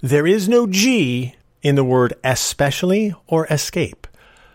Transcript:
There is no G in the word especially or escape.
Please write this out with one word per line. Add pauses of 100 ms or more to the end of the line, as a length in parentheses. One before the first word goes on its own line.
There
is
no
G (260)
in
the
word
especially (100)
or
escape. (480)